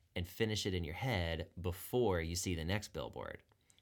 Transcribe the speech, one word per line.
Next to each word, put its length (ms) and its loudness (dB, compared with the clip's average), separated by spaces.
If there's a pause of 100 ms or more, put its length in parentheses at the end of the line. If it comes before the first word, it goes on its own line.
(160)
and 120 -2
finish 380 0
it 80 0
in 80 2
your 120 -4
head 540 0 (120)
before 600 2
you 140 0
see 220 0
the 80 -2
next 240 0
billboard. 520 -6 (420)